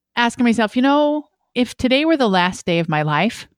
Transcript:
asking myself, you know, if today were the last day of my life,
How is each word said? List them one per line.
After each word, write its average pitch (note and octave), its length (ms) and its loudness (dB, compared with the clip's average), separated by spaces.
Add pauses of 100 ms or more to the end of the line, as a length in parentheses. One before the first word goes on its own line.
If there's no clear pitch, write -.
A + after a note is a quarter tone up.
(160)
asking A#3+ 280 -2
myself, A3+ 320 0
you B3 60 0
know, D4 460 0 (280)
if B3 220 -2
today C4 280 0
were D#4+ 120 2
the B3+ 120 2
last F#3 360 0
day E3+ 140 0
of E3 100 -2
my D3+ 140 0
life, D3+ 440 -2 (100)